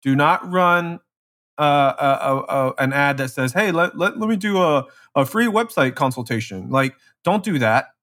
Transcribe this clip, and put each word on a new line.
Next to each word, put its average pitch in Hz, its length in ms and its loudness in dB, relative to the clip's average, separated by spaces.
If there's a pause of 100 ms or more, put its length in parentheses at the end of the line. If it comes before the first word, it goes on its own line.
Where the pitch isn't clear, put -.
Do 135 140 0
not 165 360 0
run, 175 500 0 (580)
uh, 143 400 2
a, 139 40 -2
a, 135 680 0
a, 131 100 -10
an 135 140 0
ad 143 240 0
that 135 120 -4
says, 127 240 -4
"Hey, 202 180 0
let, 170 240 0
let, 190 220 -2
let 214 100 -4
me 226 80 0
do 196 280 0
a, 147 220 2 (280)
a 139 100 2
free 220 220 0
website 208 480 0
consultation." 117 760 -4
Like, 135 240 0 (280)
don't 190 200 0
do 175 160 -2
that. 117 300 2 (140)